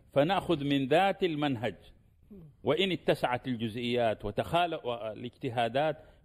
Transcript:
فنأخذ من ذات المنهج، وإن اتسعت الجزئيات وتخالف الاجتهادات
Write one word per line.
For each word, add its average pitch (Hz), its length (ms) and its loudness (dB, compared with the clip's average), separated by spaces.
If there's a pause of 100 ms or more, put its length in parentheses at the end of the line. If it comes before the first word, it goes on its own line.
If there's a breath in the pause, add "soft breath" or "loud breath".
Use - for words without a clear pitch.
(120)
فنأخذ 160 520 2
من 139 240 2
ذات 190 360 4
المنهج، 139 500 -2 (880)
وإن 170 280 2
اتسعت 135 560 0
الجزئيات 117 760 0
وتخالف 160 600 0
الاجتهادات 120 1120 -2 (280 soft breath)